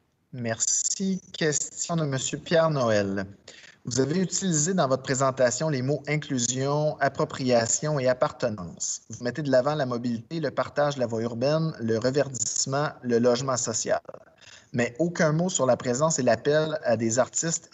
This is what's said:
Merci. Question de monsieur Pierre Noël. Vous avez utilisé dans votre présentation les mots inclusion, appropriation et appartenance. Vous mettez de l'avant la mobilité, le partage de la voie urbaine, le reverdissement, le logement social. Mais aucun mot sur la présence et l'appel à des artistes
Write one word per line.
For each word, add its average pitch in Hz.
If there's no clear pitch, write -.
Merci. 131
Question -
de 160
monsieur 139
Pierre 160
Noël. 104
Vous 120
avez 147
utilisé 175
dans 165
votre 127
présentation 131
les 135
mots 143
inclusion, 143
appropriation 135
et 127
appartenance. 117
Vous 113
mettez 123
de 143
l'avant 131
la 151
mobilité, 123
le 139
partage 143
de 135
la 120
voie 113
urbaine, 151
le 113
reverdissement, 135
le 120
logement 123
social. -
Mais 117
aucun 170
mot 170
sur 135
la 131
présence 131
et 131
l'appel 147
à 117
des 113
artistes -